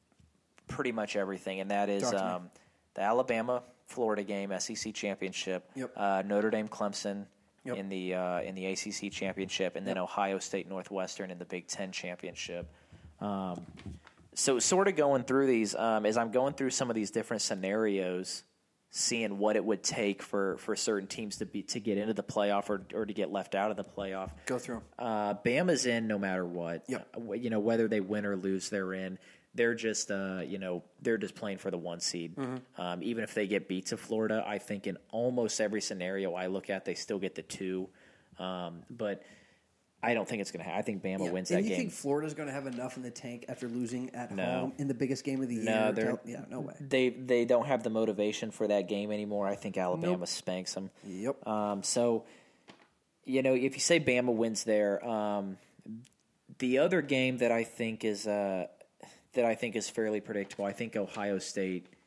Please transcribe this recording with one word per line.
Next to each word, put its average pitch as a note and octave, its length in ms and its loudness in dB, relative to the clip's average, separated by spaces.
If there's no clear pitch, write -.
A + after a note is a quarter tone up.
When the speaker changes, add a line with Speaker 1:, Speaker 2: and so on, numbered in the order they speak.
Speaker 1:
pretty C3 240 -2
much G#2+ 240 -2
everything, F#2+ 440 -2
and F#2+ 100 -4
that G2+ 180 4
is, G2 160 2
Speaker 2:
Talk A#2+ 80 2
to G2+ 60 2
me. F#2+ 40 2
Speaker 1:
um, F2+ 280 -2
the - 80 -2
Alabama-Florida A#2 1200 0
game, G2 280 -4
S F#2 180 -4
E A2+ 40 -6
C G#2 180 -6
championship, F#2+ 840 -4
Speaker 2:
Yep. B2+ 220 -6
Speaker 1:
uh, G2 300 2
Notre G#2 240 4
Dame-Clemson G#2 760 -2
Speaker 2:
Yep. B2 120 -4
Speaker 1:
in G2 120 -6
the, F#2 260 -2
uh, F2+ 280 0
in F#2+ 120 -6
the F#2 120 -4
A F#2+ 80 0
C G#2 160 -6
C G2 200 -6
championship, F#2+ 680 -2
and F#2+ 100 -4
then F#2+ 100 0
Speaker 2:
Yep. F#2 80 0
Speaker 1:
Ohio G2 340 0
State-Northwestern F#2 920 -6
in F2+ 80 -10
the F2+ 60 -8
Big F2+ 240 -8
Ten F#2+ 240 -6
championship. F2 760 -8
Um, F#2+ 440 -4
so C3 240 4
sort F#3 300 4
of F#3 80 2
going C#3 280 4
through C3+ 220 6
these, A2+ 280 4
um, A2 320 4
as G#2+ 100 4
I'm A#2 140 2
going B2+ 240 4
through C3 160 0
some B2 200 0
of A2 40 0
these G#2+ 160 0
different A2 320 0
scenarios, F#2+ 1000 0
seeing G#2+ 480 0
what G#2 180 6
it F#2+ 80 4
would G2+ 180 2
take G2+ 400 0
for, G2 360 2
for G#2 180 -2
certain G2+ 320 0
teams G#2 300 -8
to G#2+ 80 -4
be, G2 160 -6
to - 180 -6
get G2+ 180 2
into G#2+ 160 0
the G2+ 80 -2
playoff G2+ 480 2
or, F#2+ 120 0
or G#2+ 100 0
to G2+ 80 -6
get F#2+ 200 0
left G2 220 -2
out G2+ 160 2
of G2 60 -2
the G2 80 -6
playoff. F#2+ 460 -6
Speaker 2:
Go B2+ 120 -2
through A#2+ 180 -6
'em. A2+ 60 -8
Speaker 1:
Uh, G#2+ 360 0
Bama's C3 520 2
in A#2 200 2
no G#2+ 120 0
matter F#2 280 0
what. E2+ 420 -4
Speaker 2:
Yep. B2+ 260 -6
Speaker 1:
Uh, - 40 -8
w-, A#2 240 -6
you A#2 80 -2
know, A2 100 2
whether A2+ 280 4
they G#2+ 120 2
win G2+ 240 -2
or G2+ 120 0
lose, F#2+ 340 0
they're F#2+ 240 -2
in, F#2+ 240 -6
they're A#2 180 4
just, A2+ 360 -2
uh, F#2+ 360 -2
you F#2+ 120 -6
know, F2+ 240 -2
they're A2+ 160 2
just G2 160 -4
playing G2 240 -6
for F#2+ 120 -2
the F2 80 -2
one E2+ 220 -6
seed. E2 360 -4
Speaker 2:
Mm-hmm. B2+ 440 -8
Speaker 1:
Um, F2+ 220 -4
even A2+ 220 -2
if - 100 -10
they G#2+ 120 2
get F#2+ 200 0
beat F#2 200 -2
to A2+ 100 -2
Florida, A2 500 0
I G#2 120 -2
think G2+ 280 -6
in F#2 100 -4
almost A#2+ 500 2
every G#2 200 2
scenario F#2+ 540 -2
I F#2 120 -2
look F#2+ 240 -2
at, F#2+ 140 -2
they F#2+ 100 -2
still G2+ 240 -4
get F#2 160 -2
the F2 80 -8
two. F#2 460 -4
Um, F2+ 520 -6
but G#2+ 320 -4
I A#2 120 4
don't G#2+ 140 2
think G#2 140 -4
it's - 100 -6
gonna E2 120 -8
ha-, D#2+ 120 -2
I G#2+ 60 0
think G2+ 200 -4
Bama F#2+ 220 0
Speaker 2:
Yeah, - 80 0
Speaker 1:
wins F#2 180 -2
Speaker 2:
and F3+ 80 4
Speaker 1:
that - 60 4
Speaker 2:
you A3 60 0
Speaker 1:
game. - 80 0
Speaker 2:
think G#3 140 -2
Florida's D3 420 -2
gonna D3 180 -6
have C3+ 140 -6
enough B2+ 320 -6
in B2+ 40 -10
the B2 80 -8
tank A#2+ 380 -12
after B2 180 -8
losing B2 480 -4
at A#2+ 160 -8
Speaker 1:
No. F#2+ 140 -2
Speaker 2:
home F2+ 340 0
in C#3 100 -2
the C3+ 60 0
biggest B2+ 300 0
game C3+ 180 0
of B2+ 60 -2
the A#2+ 80 -2
Speaker 1:
No, A2 280 2
Speaker 2:
year? G#2+ 80 4
Speaker 1:
they're, A2 120 2
Speaker 2:
Tell-, A2 220 0
yeah, A#2+ 240 -8
no B2+ 100 -6
way. - 200 -8
Speaker 1:
they, C3 280 4
they B2 380 4
don't A#2+ 200 6
have B2+ 160 2
the A2+ 80 0
motivation G#2+ 600 2
for G#2+ 180 0
that G2 200 4
game G#2 220 0
anymore. G#2 380 0
I G2+ 80 0
think G2 220 -4
Alabama F2+ 400 2
Speaker 2:
Nope. F2 100 -4
Speaker 1:
spanks - 480 -4
'em. F#2+ 140 -6
Speaker 2:
Yep. G2+ 440 -4
Speaker 1:
Um, G#2 340 0
so, A#2+ 420 2
you C3 180 2
know, C3 120 6
if B2+ 200 2
you - 60 -6
say E3+ 180 6
Bama B2 360 4
wins A2 300 0
there, G#2 400 4
um, G#2 520 -2
the B2+ 200 4
other F3 240 6
game C3 360 2
that A#2+ 120 6
I A#2 140 4
think A2+ 400 -4
is, G#2+ 220 0
uh, G2 400 2
that A#2+ 120 4
I A2+ 100 4
think A2+ 220 -2
is G#2+ 140 -2
fairly G#2+ 300 0
predictable, G2+ 460 -4
I G2+ 60 0
think A2+ 220 -6
Ohio G2+ 440 0
State F#2 500 -2